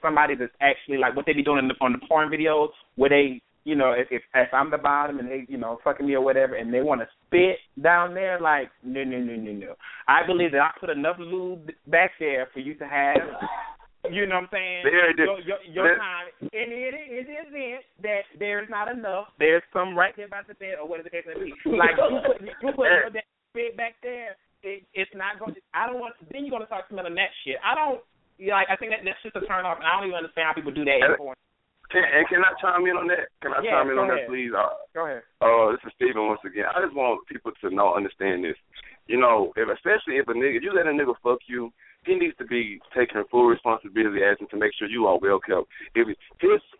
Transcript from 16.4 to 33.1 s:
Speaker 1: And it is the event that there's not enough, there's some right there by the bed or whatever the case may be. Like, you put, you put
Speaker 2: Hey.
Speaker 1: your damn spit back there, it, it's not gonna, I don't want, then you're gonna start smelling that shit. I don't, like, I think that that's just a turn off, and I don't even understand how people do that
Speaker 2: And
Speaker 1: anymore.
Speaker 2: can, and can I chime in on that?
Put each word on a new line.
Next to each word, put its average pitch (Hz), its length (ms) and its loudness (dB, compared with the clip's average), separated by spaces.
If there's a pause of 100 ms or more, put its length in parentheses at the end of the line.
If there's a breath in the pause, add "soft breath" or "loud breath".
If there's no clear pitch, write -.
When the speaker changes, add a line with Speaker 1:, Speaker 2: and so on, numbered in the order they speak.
Speaker 1:
And 226 320 -8
it 254 160 -8
is 262 320 -12
the 294 160 -14
event 269 480 -12 (160)
that 202 320 -4
there's 208 320 -6
not 214 240 -6
enough, 208 480 -8
there's 160 320 4
some 185 240 -2
right 180 240 4
there 208 80 -14
by 202 160 -14
the - 160 -20
bed 190 160 -10
or 151 80 -10
whatever 165 240 -10
the - 80 -12
case - 80 -8
may - 160 -14
be. 339 240 -10
Like, 175 320 4
you 539 240 4
put, - 240 2
you - 320 -10
put 247 160 4
Speaker 2:
Hey. - 80 8
Speaker 1:
your 220 160 -2
damn 220 160 -10 (240)
spit 233 240 -6
back 233 240 -6
there, 240 320 -12 (240)
it, 196 320 -12
it's 190 240 -6
not 196 240 -8
gonna, 214 160 -10 (160)
I 196 160 -2
don't 247 160 -6
want, 233 160 -14 (160)
then 285 80 -8
you're 285 80 -10
gonna 220 160 -6
start 190 240 -8
smelling 180 240 -8
that 185 160 0 (160)
shit. 135 160 -4
I 247 160 0
don't, 277 240 -2 (400)
like, 196 240 2
I 190 80 0
think 220 160 -8
that 214 160 -4
that's - 160 -8
just 214 160 -10
a 190 80 -6
turn 185 160 -2
off, 170 160 -4
and 160 80 -4
I 175 80 4
don't 196 160 -4
even 175 80 -6
understand 160 320 -2
how 156 80 -8
people 143 160 -8
do 151 80 -4
that 139 160 4
Speaker 2:
And 139 160 4
Speaker 1:
anymore. 139 240 -10 (480)
Speaker 2:
can, 180 160 2
and 151 240 4
can 180 160 2
I 185 160 4
chime 180 240 2
in 180 160 0
on 175 80 -4
that? - 320 -2